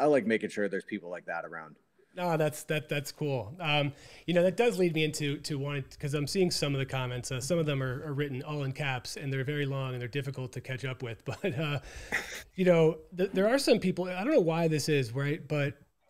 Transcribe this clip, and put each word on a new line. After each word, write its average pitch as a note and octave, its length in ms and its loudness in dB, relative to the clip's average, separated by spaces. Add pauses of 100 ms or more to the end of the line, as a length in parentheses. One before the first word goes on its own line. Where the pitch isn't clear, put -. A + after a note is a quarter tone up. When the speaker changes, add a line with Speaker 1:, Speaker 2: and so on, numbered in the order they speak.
Speaker 1:
I C#3+ 60 4
like C3+ 200 4
making G#2+ 240 2
sure G#2 180 -2
there's F#2 160 -4
people F2 260 -10
like F2 160 -10
that E2+ 180 -8
around. D#2+ 320 -14 (400)
Speaker 2:
No, F3 200 0
that's, D3+ 280 0
that, D3+ 240 -2
that's C#3+ 220 -4
cool. C3+ 480 -4
Um, D3 340 2 (340)
you E3 80 0
know, F3 100 6
that F#3 120 4
does A3+ 220 4
lead F3 160 4
me D#3 80 2
into, D3 380 0
to D3 180 -4
one, C#3 260 -4 (140)
'cause C#3+ 160 -4
I'm D3 140 0
seeing F#3 240 4
some C#3+ 200 0
of C#3 60 0
the C3+ 80 0
comments. B2 460 -4
Uh, B2+ 80 -4
some E3+ 180 0
of D#3 80 2
them C#3 160 0
are, C3 240 -4
are D3+ 80 -4
written C#3+ 300 -2
all D3+ 180 -4
in C3+ 100 -2
caps, C3+ 440 -4
and D3 160 -4
they're C3+ 100 -2
very D3 240 -2
long, C3+ 280 -4
and B2 60 -6
they're B2 80 -6
difficult C3 440 -6
to B2+ 80 -8
catch C3 240 -8
up B2+ 180 -6
with. A#2 220 -8
<laughs> - 180 -6
But, A#2+ 160 -2
uh, D3+ 220 -2 (720)
you F#3 100 2
know, E3 340 8 (180)
th-, F#3+ 160 0
there F#3+ 160 4
are C4 100 4
some C#4 220 4
people, F#3 280 0
I F3+ 140 -4
don't C#4 100 0
know C#4+ 80 8
why E3 280 2
this D#3 200 2
is, C3+ 240 2
right? C#3 340 -2
But C#3+ 320 -2 (320)